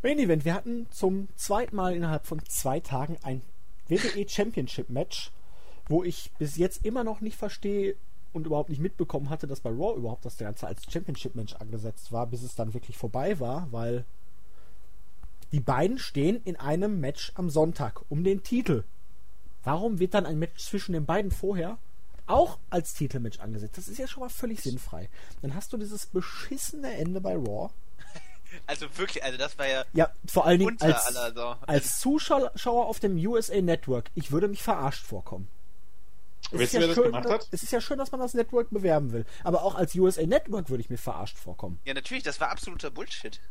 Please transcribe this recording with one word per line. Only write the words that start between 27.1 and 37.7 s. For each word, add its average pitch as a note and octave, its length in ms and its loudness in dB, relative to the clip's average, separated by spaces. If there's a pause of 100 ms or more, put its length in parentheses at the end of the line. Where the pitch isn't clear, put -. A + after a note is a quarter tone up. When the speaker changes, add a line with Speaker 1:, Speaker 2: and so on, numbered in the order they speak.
Speaker 1:
bei F#3 140 0
Raw. G#2 360 0 (960)
Speaker 2:
Also D3+ 200 -2 (100)
wirklich, F#3 280 -2
also B2+ 140 -2
das C#3 200 -2
war C#3 100 0
ja C3 240 0
Speaker 1:
Ja, D#3+ 200 4 (140)
vor - 200 4
allen F3 140 8
Dingen A3 120 4
Speaker 2:
unter A3+ 140 2
Speaker 1:
als, B2+ 200 6
Speaker 2:
aller B2 280 0
Sau. A#2+ 220 -2 (100)
Speaker 1:
als C#3+ 340 2
Zuschauer B3 840 2
auf A3 140 -4
dem G3 160 4 (100)
U A#3 100 4
S A3+ 140 2
A G3 100 4
Network, E3 540 2
ich - 180 -2
würde F3+ 160 4
mich G3+ 140 -2
verarscht D3+ 420 0
vorkommen. F#2+ 440 -4 (1040)
Es - 60 -
Speaker 3:
Weißt A#2+ 40 4
Speaker 1:
ist - 100 2
Speaker 3:
du, - 40 2
Speaker 1:
ja E3 40 6
Speaker 3:
wer E3+ 80 6
das E3+ 80 4
Speaker 1:
schön, A#3+ 80 8
Speaker 3:
gemacht A#3+ 240 2
hat? G#3+ 240 2
Speaker 1:
es F3+ 100 -2
ist - 100 -2